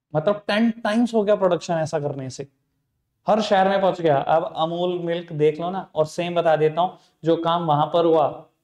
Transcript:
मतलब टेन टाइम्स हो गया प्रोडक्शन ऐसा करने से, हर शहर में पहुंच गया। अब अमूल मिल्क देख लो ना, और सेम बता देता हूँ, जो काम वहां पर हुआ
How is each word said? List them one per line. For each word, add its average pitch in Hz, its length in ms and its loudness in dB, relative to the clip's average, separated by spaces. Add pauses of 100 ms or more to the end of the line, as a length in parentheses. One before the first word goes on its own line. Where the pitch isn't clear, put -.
(140)
मतलब 202 320 -2
टेन 220 240 0 (100)
टाइम्स 226 340 0
हो 220 100 2
गया 208 120 4
प्रोडक्शन 180 380 0
ऐसा 160 260 -2
करने 135 300 -6
से, 135 160 -12 (800)
हर 214 160 2
शहर 196 260 2
में 196 120 0
पहुंच 180 200 0
गया। 156 160 4
अब 160 400 0
अमूल 170 440 -2
मिल्क 170 340 -6
देख 151 260 2
लो 170 100 -4
ना, 190 240 -8
और 156 120 0
सेम 175 280 -6
बता 165 220 2
देता 156 240 0
हूँ, 180 180 -2 (260)
जो 160 140 4
काम 165 280 -2
वहां 147 220 2
पर 170 160 2
हुआ 160 220 4 (380)